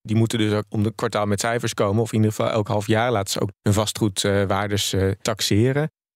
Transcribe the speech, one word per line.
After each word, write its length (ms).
Die 140
moeten 220
dus 140
ook 160
om 140
de 120
kwartaal 320
met 140
cijfers 340
komen, 280
of 100
in 60
ieder 160
geval 160
elk 180
half 180
jaar 260
laten 200
ze 80
ook 100
hun 100
vastgoedwaardes, 1200
eh, 180
taxeren. 680